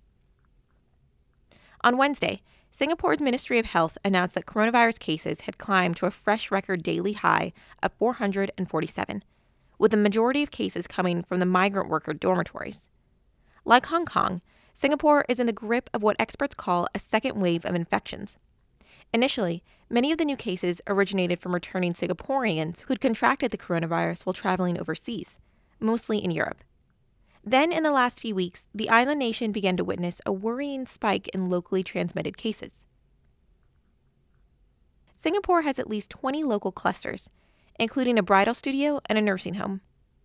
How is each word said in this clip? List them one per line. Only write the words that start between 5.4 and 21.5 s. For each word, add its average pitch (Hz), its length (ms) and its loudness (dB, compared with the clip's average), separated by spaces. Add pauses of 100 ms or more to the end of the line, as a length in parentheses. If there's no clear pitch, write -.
had - 160 -10
climbed 180 380 2
to 185 120 0
a 202 40 0
fresh - 400 -2
record 190 320 -2
daily 175 300 -2
high 170 400 2 (280)
of 190 120 -2
four 233 200 0
hundred 196 440 -2
and 180 120 -4
forty-seven, - 540 -4 (560)
with 208 120 6
the 220 60 4
majority 226 460 2
of 285 80 -6
cases 190 360 -6
coming 175 360 -2
from 180 160 -2
the 180 60 4
migrant 185 440 2
worker 160 240 -2
dormitories. - 760 -2 (760)
Like 247 220 6
Hong 330 200 0
Kong, - 360 -2 (320)
Singapore 294 560 4
is 214 100 2
in 240 80 2
the 220 60 0
grip 226 400 -2
of 214 100 -2
what 208 160 2
experts - 340 -4
call 175 400 -2
a 202 60 -6
second 226 400 -2
wave 175 240 2
of - 120 -2
infections. - 640 -4 (760)
Initially, 226 500 0 (260)
many 247 220 2
of 320 60 0
the 320 80 2
new 285 100 0
cases 180 520 -4
originated 190 520 0
from 180 140 -4